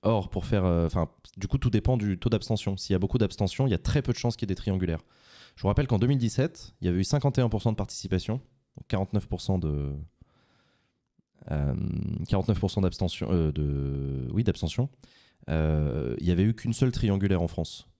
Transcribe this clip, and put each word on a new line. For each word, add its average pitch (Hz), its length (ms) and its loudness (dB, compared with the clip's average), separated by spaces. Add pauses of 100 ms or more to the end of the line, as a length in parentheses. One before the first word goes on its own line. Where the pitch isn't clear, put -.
Or, 104 260 2
pour - 160 -4
faire, 98 200 2
euh, 85 200 4
enfin, 82 240 0 (260)
du 95 120 -8
coup, - 100 0
tout 123 120 2
dépend 117 280 2
du 104 220 0
taux - 100 0
d'abstention. 104 480 -2
S'il - 160 -4
y - 20 2
a 92 40 4
beaucoup 95 180 0
d'abstention, 107 500 0
il 120 40 2
y - 20 2
a 85 60 0
très - 220 0
peu 117 120 0
de - 40 -2
chances 120 180 0
qu'il - 100 -6
y - 20 -8
ait 95 80 0
des - 0 -
triangulaires. 90 480 -2 (520)
Je - 60 -18
vous 95 80 2
rappelle 135 180 2
qu'en 110 120 2
deux 117 80 4
mille 139 100 4
dix-sept, - 640 -2
il - 40 -4
y 90 40 4
avait 87 100 2
eu 95 60 2
cinquante 143 320 2
et 131 40 4
un 120 60 4
pour 107 140 0
cent 113 100 2
de 107 60 -2
participation, 98 640 -2 (340)
donc - 140 -20
quarante-neuf 98 360 -2
pour 90 140 -6
cent 95 180 0
de, 73 360 -2 (1600)
euh, 71 240 0 (540)
quarante-neuf 98 320 2
pour 98 100 2
cent - 120 0
d'abstention, - 500 0
euh, 80 220 2
de... 69 800 -2
Oui, 110 100 2
d'abstention. 110 460 0 (600)
Euh, 76 680 0
il 78 80 -2
y 87 40 2
avait 87 120 4
eu 110 100 4
qu'une 113 200 -4
seule 127 180 2
triangulaire 98 500 2
en 85 60 0
France. - 400 -6 (120)